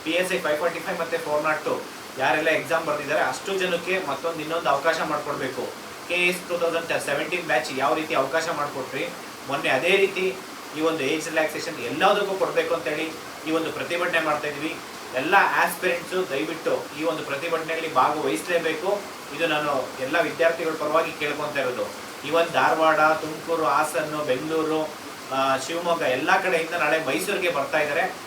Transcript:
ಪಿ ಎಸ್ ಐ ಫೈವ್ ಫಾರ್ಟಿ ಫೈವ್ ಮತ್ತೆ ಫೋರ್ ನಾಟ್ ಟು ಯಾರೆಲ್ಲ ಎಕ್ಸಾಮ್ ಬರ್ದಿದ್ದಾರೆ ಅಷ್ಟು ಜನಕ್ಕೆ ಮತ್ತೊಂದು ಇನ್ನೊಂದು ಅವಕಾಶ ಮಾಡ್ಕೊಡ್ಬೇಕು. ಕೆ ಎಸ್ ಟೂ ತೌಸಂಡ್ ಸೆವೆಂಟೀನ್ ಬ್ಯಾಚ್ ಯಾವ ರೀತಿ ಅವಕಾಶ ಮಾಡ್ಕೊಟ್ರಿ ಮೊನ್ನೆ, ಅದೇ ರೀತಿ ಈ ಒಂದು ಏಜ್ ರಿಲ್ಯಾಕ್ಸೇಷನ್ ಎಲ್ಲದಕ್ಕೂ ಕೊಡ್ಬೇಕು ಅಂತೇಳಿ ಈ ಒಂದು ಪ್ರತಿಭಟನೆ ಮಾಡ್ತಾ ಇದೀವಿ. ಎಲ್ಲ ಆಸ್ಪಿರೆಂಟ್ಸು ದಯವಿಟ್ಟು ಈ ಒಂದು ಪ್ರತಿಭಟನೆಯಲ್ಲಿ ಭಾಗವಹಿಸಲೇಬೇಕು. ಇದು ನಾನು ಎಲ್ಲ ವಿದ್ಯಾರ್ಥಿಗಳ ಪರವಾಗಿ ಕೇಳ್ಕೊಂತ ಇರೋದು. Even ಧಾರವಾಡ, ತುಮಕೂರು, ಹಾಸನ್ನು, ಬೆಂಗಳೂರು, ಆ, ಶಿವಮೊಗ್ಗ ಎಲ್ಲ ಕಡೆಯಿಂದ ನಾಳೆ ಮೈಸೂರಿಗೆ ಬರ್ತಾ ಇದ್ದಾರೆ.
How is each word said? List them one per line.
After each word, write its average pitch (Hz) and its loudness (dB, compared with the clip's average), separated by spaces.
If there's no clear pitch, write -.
ಪಿ 160 -2
ಎಸ್ 180 2
ಐ - 0
ಫೈವ್ - 0
ಫಾರ್ಟಿ 170 0
ಫೈವ್ 175 -4
ಮತ್ತೆ 165 -2
ಫೋರ್ 151 0
ನಾಟ್ 151 0
ಟು 170 0
ಯಾರೆಲ್ಲ 160 2
ಎಕ್ಸಾಮ್ 156 0
ಬರ್ದಿದ್ದಾರೆ 147 0
ಅಷ್ಟು - -2
ಜನಕ್ಕೆ 175 0
ಮತ್ತೊಂದು 165 -4
ಇನ್ನೊಂದು 160 -2
ಅವಕಾಶ 151 2
ಮಾಡ್ಕೊಡ್ಬೇಕು. 139 -2
ಕೆ 127 -2
ಎಸ್ 180 2
ಟೂ 175 -2
ತೌಸಂಡ್ 160 0
ಸೆವೆಂಟೀನ್ 160 -2
ಬ್ಯಾಚ್ 131 2
ಯಾವ 143 4
ರೀತಿ 160 -2
ಅವಕಾಶ 160 2
ಮಾಡ್ಕೊಟ್ರಿ 139 -4
ಮೊನ್ನೆ, 151 0
ಅದೇ 131 4
ರೀತಿ 190 4
ಈ 156 0
ಒಂದು 160 2
ಏಜ್ 156 0
ರಿಲ್ಯಾಕ್ಸೇಷನ್ 156 -2
ಎಲ್ಲದಕ್ಕೂ 190 2
ಕೊಡ್ಬೇಕು 165 2
ಅಂತೇಳಿ 156 -2
ಈ 160 0
ಒಂದು 160 0
ಪ್ರತಿಭಟನೆ 165 0
ಮಾಡ್ತಾ 151 0
ಇದೀವಿ. 147 -4
ಎಲ್ಲ 156 2
ಆಸ್ಪಿರೆಂಟ್ಸು 180 2
ದಯವಿಟ್ಟು 147 -2
ಈ 151 -2
ಒಂದು 156 0
ಪ್ರತಿಭಟನೆಯಲ್ಲಿ 160 -2
ಭಾಗವಹಿಸಲೇಬೇಕು. 156 2
ಇದು 160 0
ನಾನು 151 0
ಎಲ್ಲ 151 0
ವಿದ್ಯಾರ್ಥಿಗಳ 160 2
ಪರವಾಗಿ 156 2
ಕೇಳ್ಕೊಂತ 143 -2
ಇರೋದು. 123 0
Even 170 4
ಧಾರವಾಡ, 156 6
ತುಮಕೂರು, 156 2
ಹಾಸನ್ನು, 151 2
ಬೆಂಗಳೂರು, 156 0
ಆ, 135 2
ಶಿವಮೊಗ್ಗ 170 0
ಎಲ್ಲ 151 4
ಕಡೆಯಿಂದ 165 0
ನಾಳೆ 156 2
ಮೈಸೂರಿಗೆ 180 0
ಬರ್ತಾ 143 0
ಇದ್ದಾರೆ. 151 0